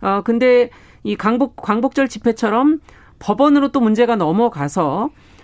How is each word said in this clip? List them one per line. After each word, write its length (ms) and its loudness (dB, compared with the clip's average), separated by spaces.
어, 220 -2
근데 460 2
이 120 -4
광복-, 400 -2
광복절 520 -2
집회처럼 720 0
법원으로 540 2
또 80 -2
문제가 360 2
넘어가서 920 -2